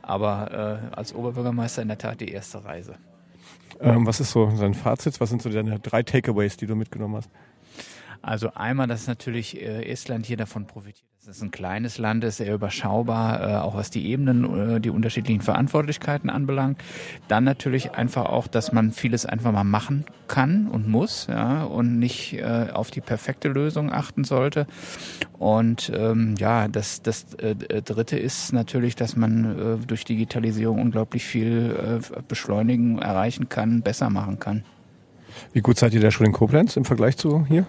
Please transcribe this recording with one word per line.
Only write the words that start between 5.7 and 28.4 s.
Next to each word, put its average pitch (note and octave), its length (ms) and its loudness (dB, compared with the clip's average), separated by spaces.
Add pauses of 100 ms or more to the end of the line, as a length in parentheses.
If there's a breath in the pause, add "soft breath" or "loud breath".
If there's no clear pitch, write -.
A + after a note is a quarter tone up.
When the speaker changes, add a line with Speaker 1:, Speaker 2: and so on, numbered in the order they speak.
Speaker 2:
drei A2+ 240 0
Takeaways, G#2 560 0
die A2 80 -6
du A2 100 -2
mitgenommen G#2+ 400 -6
hast? A2+ 140 -10 (920 loud breath)
Speaker 1:
Also A2 340 -4
einmal, B2+ 320 -2
dass A#2 200 -4
natürlich, A#2 560 -6
äh, A2 240 -6
Estland A#2 400 -6
hier A#2 100 -4
davon G#2+ 300 -8
profitiert, G#2 420 -20 (100)
dass F#2+ 180 -20
es G#2 60 -12
ein G2+ 80 -8
kleines G#2 480 -6
Land A2 240 0
ist, A2 140 -2
sehr G#2+ 180 -2
überschaubar, A2+ 840 0
äh, G2+ 160 0
auch G2+ 180 -2
was G#2 160 -4
die D#2 160 -4
Ebenen, A#2+ 680 2
äh, A2+ 40 2
die A2+ 100 0
unterschiedlichen A2 500 0
Verantwortlichkeiten D3 880 0
anbelangt. C3+ 500 0 (460 loud breath)
Dann G#2+ 160 4
natürlich C3 540 2
einfach A#2+ 300 0
auch, - 200 0
dass - 240 0
man A2 220 4
vieles A#2 340 -2
einfach A2+ 240 0
mal G2+ 140 4
machen A2 400 0 (240)
kann F3 400 2
und A2 200 -2
muss, B2 400 0
ja, B2 360 0
und A#2+ 340 2
nicht, - 360 -2
äh, A#2 380 0
auf - 200 -4
die - 80 -6
perfekte - 480 -4
Lösung D3+ 440 0
achten - 300 -2
sollte. C#3 460 0 (680 loud breath)
Und, A2+ 540 2
ähm, A2 460 0
ja, G#2+ 300 2
das, G#2 340 -4
das, - 320 -6
äh, G#2+ 220 -4 (260)
Dritte A2+ 360 -2
ist - 340 -4